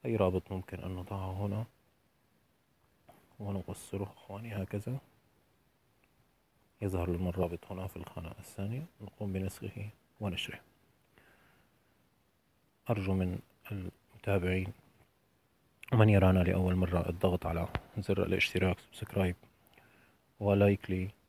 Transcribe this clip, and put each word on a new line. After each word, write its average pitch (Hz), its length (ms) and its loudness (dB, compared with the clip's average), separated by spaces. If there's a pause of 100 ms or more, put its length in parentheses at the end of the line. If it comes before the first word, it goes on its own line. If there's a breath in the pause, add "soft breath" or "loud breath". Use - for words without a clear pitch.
أي 117 120 0
رابط 92 360 2
ممكن 92 260 -8
أن 92 180 -8
نضعه 95 360 -6
هنا 101 320 -2 (1700)
ونقصره، 98 800 -8
إخواني، 104 460 -10
هكذا 104 360 -6 (1800)
يظهر 90 280 -2
لنا 87 180 0
الرابط 87 440 -4
هنا 92 140 -8
في - 100 -10
الخانة 85 420 -10
الثانية. 110 480 -8 (140)
نقوم 101 320 -8
بنسخه 95 560 -6 (320)
ونشره. - 400 -6 (2250 soft breath)
أرجو 98 240 0
من 92 240 0 (340)
المتابعين 95 1000 -2 (1200)
ومن 110 160 8
يرانا 92 300 8
لأول 90 360 2
مرة 90 340 0
الضغط 87 380 0
على 82 220 -2 (300)
زر 95 240 0
الاشتراك، 92 580 0
سبسكرايب - 560 -2 (1040 soft breath)
ولايك 101 500 4
لي 92 200 -2 (180)